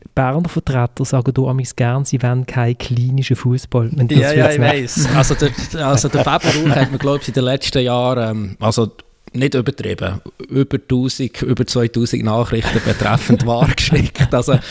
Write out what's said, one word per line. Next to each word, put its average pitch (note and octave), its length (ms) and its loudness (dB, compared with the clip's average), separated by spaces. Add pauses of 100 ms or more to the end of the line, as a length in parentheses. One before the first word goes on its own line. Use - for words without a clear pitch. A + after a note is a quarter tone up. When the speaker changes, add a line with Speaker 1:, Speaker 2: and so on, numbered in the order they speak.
(160)
Speaker 1:
Berner C#3 340 0
Vertreter B2+ 560 -2
sagen C3 260 0
du C3 160 0
amigs C3 280 -2
gern, B2+ 280 0
sie C3 200 -2
wollen B2 240 0
keinen A#2+ 320 0
klinischen B2+ 560 0
Fußball, B2 580 0
wenn C3+ 140 2
du C#3+ 80 0
Speaker 2:
Ja, C#3 180 6
Speaker 1:
das - 20 0
Speaker 2:
ja, C3+ 100 4
Speaker 1:
willst, C3+ 520 0
Speaker 2:
ich C#3+ 100 2
Speaker 1:
ne? - 60 -2
Speaker 2:
weiss. - 20 2
Also C#3+ 200 4
der, D3 520 -2
also C#3 220 2
der C#3+ 140 2
Faber D#3+ 240 0
Rauch D3+ 280 2
hat C3+ 160 2
mir, C3+ 60 -4
glaub C#3 240 0
ich, - 60 -10
in A#2+ 80 -8
den C3 80 2
letzten C3 400 -2
Jahren, B2 460 0
ähm, G#2 300 -6
also A2 320 0 (420)
nicht B2+ 200 0
übertrieben, G2 680 -4 (260)
über C3+ 400 -2
tausend, B2+ 540 -2
über B2 260 -2
zweitausend A#2 560 -2
Nachrichten A2+ 600 0
betreffend A2 600 0
<laughs> - 0 -
var A#2+ 220 2
geschickt. - 640 0
Also B2+ 240 2 (140)